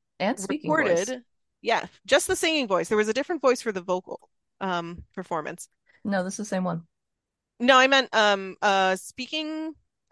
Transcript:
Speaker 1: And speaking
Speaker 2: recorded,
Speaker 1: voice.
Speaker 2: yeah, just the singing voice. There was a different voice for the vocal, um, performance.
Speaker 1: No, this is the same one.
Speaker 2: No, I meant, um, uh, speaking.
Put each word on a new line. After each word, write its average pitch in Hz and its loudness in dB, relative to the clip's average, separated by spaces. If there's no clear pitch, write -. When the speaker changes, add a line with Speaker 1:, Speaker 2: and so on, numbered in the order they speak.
Speaker 1:
And 202 -2
speaking 277 -6
Speaker 2:
recorded, 214 0
Speaker 1:
voice. 254 -8
Speaker 2:
yeah, 208 4
just - 4
the 370 0
singing 311 0
voice. 175 0
There 214 2
was 214 2
a 220 0
different 277 -4
voice 254 4
for 226 -6
the 185 -8
vocal, 180 -6
um, 175 -6
performance. 170 -8
Speaker 1:
No, 196 -2
this 190 -8
is - -12
the 208 -8
same 190 -4
one. 170 -6
Speaker 2:
No, 254 4
I 254 6
meant, 269 2
um, 202 0
uh, 190 2
speaking. 311 -10